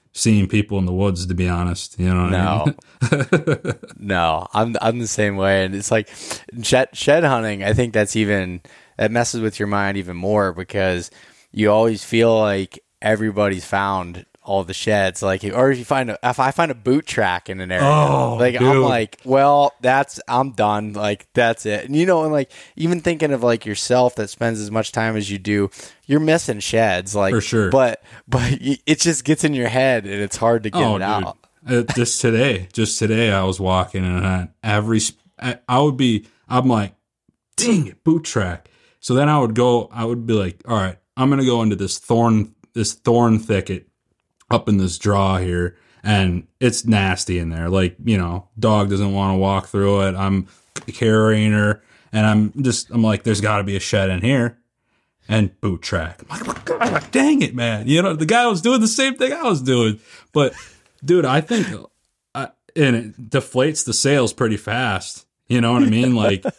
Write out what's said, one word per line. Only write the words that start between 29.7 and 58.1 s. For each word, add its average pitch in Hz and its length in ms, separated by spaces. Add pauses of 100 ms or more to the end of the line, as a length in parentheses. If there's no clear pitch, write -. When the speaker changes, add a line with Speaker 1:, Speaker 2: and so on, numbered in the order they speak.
Speaker 2:
and 101 160
it's 101 160
hard 117 260
to 107 60
get 101 140
Speaker 1:
Oh, 107 140
Speaker 2:
it - 20
Speaker 1:
dude. - 20
Speaker 2:
out. 98 360 (300)
Speaker 1:
Uh, 123 140 (140)
just - 260
today, 113 520
just - 260
today 110 320
I 98 140
was 92 140
walking 92 460
and 90 220
I, 90 220 (140)
every, 107 380
sp-, - 160 (220)
I, 123 180 (100)
I 127 120
would 143 180
be, 117 300 (200)
I'm 127 200
like, 104 260 (640)
"Dang 208 320
it, - 160
boot 160 200
track." 92 460 (300)
So - 160
then 143 120
I 151 120
would 113 160
go, 120 360
I 117 140
would 117 220
be 117 60
like, 95 340
"All 117 100
right, 95 220 (180)
I'm 131 140
gonna 135 140
go 120 180
into 104 120
this 92 220
thorn, 113 560 (200)
this 113 200
thorn 117 460
thicket 95 480 (640)
up 113 180
in 104 80
this 95 220
draw 98 400
here, 87 360 (280)
and 95 420 (140)
it's 120 260
nasty 95 540
in 82 100
there. 82 180
Like, 92 360
you 110 120
know, 90 320 (120)
dog 107 320
doesn't 98 220
wanna 98 260
walk 95 300
through 101 320
it. 95 120
I'm 95 340 (380)
carrying 110 680
her, 104 280 (320)
and 107 140
I'm 107 360
just, - 280
I'm 117 100
like, 107 220
'There's 104 180
gotta 104 220
be 98 120
a 95 40
shed 95 320
in 90 100
here.'" 120 380 (680)
And 104 340
boot 95 200
track. 82 480
I'm - 160
like, - 200
"God, 185 460
dang 277 300
it, 120 140
man." 117 320
You 160 160
know, 180 100